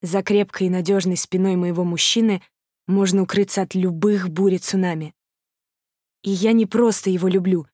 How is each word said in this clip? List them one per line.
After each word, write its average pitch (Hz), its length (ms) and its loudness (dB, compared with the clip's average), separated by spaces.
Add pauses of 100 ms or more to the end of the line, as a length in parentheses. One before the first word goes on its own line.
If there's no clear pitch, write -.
За 185 200 -2
крепкой 202 440 0
и 180 40 0
надёжной 185 460 0
спиной 185 400 0
моего 175 260 -2
мужчины 185 600 0 (440)
можно 190 360 2
укрыться 196 400 0
от 170 120 -6
любых 185 540 0
бурь 185 260 2
и 180 40 -2
цунами. 175 560 -4 (1080)
И 196 80 -4
я 196 220 2
не 226 140 4
просто 226 420 2
его 185 180 0
люблю. 185 480 0